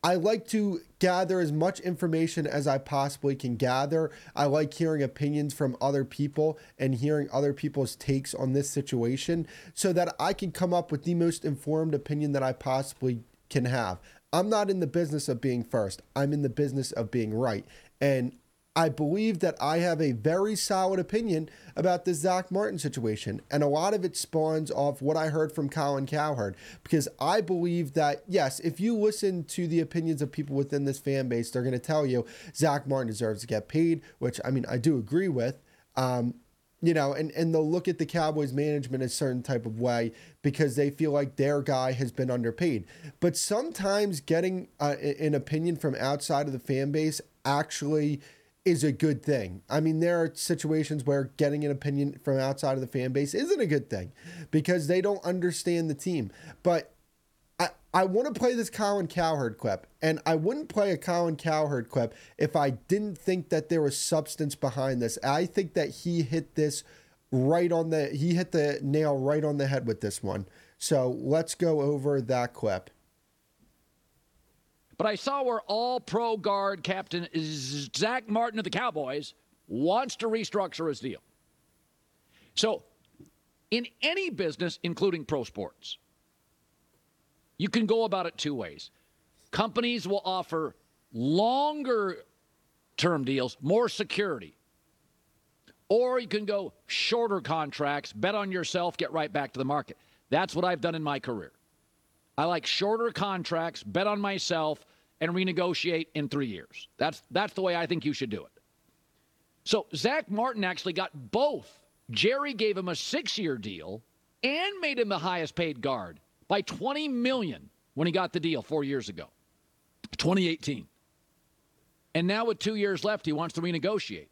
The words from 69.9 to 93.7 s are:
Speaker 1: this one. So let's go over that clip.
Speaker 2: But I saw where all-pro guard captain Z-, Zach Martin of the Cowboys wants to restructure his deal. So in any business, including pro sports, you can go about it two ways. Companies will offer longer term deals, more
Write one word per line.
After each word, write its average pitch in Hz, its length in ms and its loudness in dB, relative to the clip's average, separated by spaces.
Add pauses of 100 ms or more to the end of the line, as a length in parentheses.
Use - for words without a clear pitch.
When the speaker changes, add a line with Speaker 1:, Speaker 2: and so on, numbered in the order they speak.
Speaker 1:
this 104 200 -4
one. 95 220 -2 (320)
So 127 420 2
let's 147 360 0
go 160 260 2
over 143 400 2
that 123 320 0
clip. 98 380 -2 (2000)
Speaker 2:
But 214 100 0
I 214 80 2
saw 269 300 -2
where 233 240 0
all-pro 233 720 0
guard 196 440 0
captain 175 500 -4
Z-, 147 640 -6
Zach 226 320 0
Martin 220 300 0
of 220 60 -4
the 185 60 -4
Cowboys 151 640 -4 (340)
wants 190 480 0
to 226 100 -4
restructure 202 640 -2
his 139 100 -4
deal. 120 220 -8 (1400)
So 214 260 0 (880)
in 240 160 0 (160)
any 359 260 0
business, 175 540 -2
including 170 420 0
pro 139 200 -2
sports, - 540 -10 (1600)
you - 100 0
can 226 180 2
go 226 160 4
about 190 240 0
it 165 100 -8
two 147 200 -4
ways. 82 340 -10 (640)
Companies 233 560 0
will 196 160 0
offer 170 500 -4 (380)
longer 226 1120 0 (720)
term 160 280 0
deals, 127 360 -2
more 214 280 2